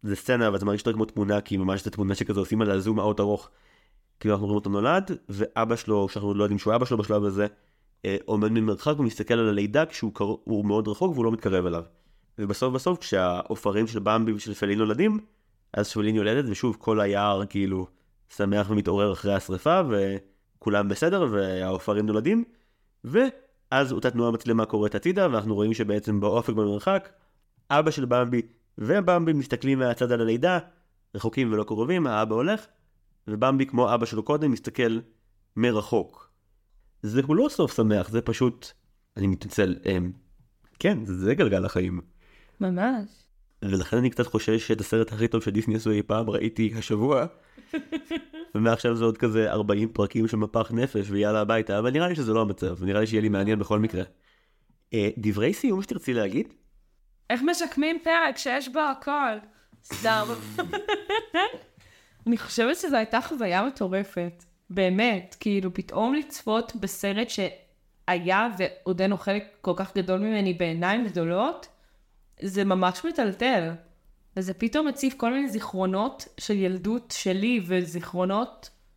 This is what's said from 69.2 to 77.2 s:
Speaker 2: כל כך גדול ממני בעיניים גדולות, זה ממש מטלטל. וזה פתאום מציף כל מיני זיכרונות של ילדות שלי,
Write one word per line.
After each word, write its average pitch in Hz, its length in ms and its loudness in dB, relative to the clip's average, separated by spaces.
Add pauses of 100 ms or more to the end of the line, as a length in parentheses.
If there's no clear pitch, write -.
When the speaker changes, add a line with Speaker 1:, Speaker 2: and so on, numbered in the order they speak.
Speaker 2:
כל 175 140 0
כך 190 220 -6
גדול 185 220 0
ממני 202 340 0
בעיניים 175 540 0
גדולות, 175 600 -2 (760)
זה 196 220 -2
ממש 185 420 2
מטלטל. 226 640 0 (640)
וזה 185 160 -4
פתאום 285 340 0
מציף 269 300 -2
כל 233 160 0
מיני 277 160 -2
זיכרונות 202 800 -4 (100)
של - 160 -4
ילדות 190 640 -2
שלי, 202 500 0